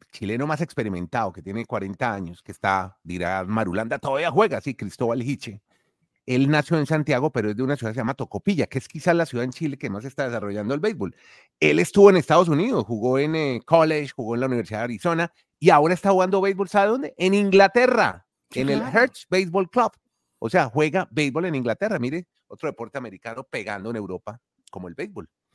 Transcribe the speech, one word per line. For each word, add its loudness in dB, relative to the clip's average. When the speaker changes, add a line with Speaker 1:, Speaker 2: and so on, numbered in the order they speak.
Speaker 1:
chileno -6
más -2
experimentado, -4
que -18
tiene -8
cuarenta -4
años, -10
que -20
está, -2
dirá -4
Marulanda, -2
todavía -2
juega, 2
sí, -8
Cristóbal -4
Hiche. -8
Él 2
nació 2
en 0
Santiago, 0
pero -2
es -6
de -4
una -2
ciudad -6
que -10
se -4
llama -4
Tocopilla, -2
que -8
es -8
quizás 0
la 0
ciudad -6
en -6
Chile -6
que -8
más -10
está -8
desarrollando -4
el -4
béisbol. -4
Él 4
estuvo 8
en 6
Estados 4
Unidos, 0
jugó -2
en, 0
eh, -4
college, 2
jugó -6
en -2
la 0
Universidad -4
de -4
Arizona, -2
y 8
ahora 6
está 0
jugando 2
béisbol, -2
¿sabe 2
dónde? -4
En 2
Inglaterra, 4
Speaker 2:
Sí, -6
Speaker 1:
en 0
el 0
Speaker 2:
claro. 0
Speaker 1:
Hertz 0
Baseball 0
Club. 0
O -4
sea, 4
juega 0
béisbol 0
en -2
Inglaterra. -2
Mire, -6
otro -10
deporte -10
americano -12
pegando -8
en -6
Europa, -10
como -14
el -14
béisbol. -12